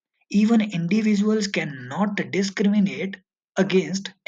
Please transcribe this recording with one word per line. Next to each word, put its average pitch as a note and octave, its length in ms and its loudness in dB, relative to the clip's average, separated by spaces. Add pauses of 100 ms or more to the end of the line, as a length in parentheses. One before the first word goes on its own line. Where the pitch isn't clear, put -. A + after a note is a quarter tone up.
(360)
Even G#3+ 260 4
individuals G#3 840 0
cannot D3+ 840 -4
discriminate G3 880 0 (420)
against F#3 520 0 (160)